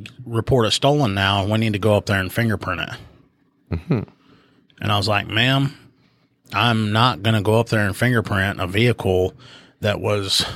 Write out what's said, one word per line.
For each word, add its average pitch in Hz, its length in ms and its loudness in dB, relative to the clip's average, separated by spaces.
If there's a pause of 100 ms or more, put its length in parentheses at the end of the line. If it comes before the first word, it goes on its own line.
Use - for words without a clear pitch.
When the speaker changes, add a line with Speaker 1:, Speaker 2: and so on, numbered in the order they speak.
(260)
Speaker 1:
report 117 400 2
it 101 60 0
stolen 139 420 2
now, 98 280 2
and 101 100 -2
we 110 60 2
need 110 160 0
to 101 60 -4
go 104 160 4
up 98 100 0
there 98 140 2
and 92 120 -4
fingerprint 95 500 -2
it." - 80 -8 (880)
Speaker 2:
Mm-hmm. 123 220 -4 (840)
Speaker 1:
And 104 100 -2
I 104 60 2
was 101 100 -2
like, 101 200 -2
"Ma'am, 131 480 0 (760)
I'm 110 400 0
not 113 300 2
gonna 110 180 2
go 107 180 2
up 113 100 -2
there 107 160 0
and 95 100 -2
fingerprint 101 680 -2
a 92 60 -4
vehicle 95 680 0 (480)
that 101 180 -2
was 101 460 -2 (100)